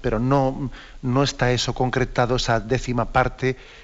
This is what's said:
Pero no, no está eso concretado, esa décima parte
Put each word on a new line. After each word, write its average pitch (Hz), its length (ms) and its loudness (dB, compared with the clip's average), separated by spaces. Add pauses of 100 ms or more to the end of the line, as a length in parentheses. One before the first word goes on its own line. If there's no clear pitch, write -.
Pero 110 160 0
no, 135 520 2 (300)
no 127 220 2
está 127 300 0
eso 123 200 -2
concretado, 123 640 0
esa 117 240 0
décima 120 460 -2
parte 127 500 0 (280)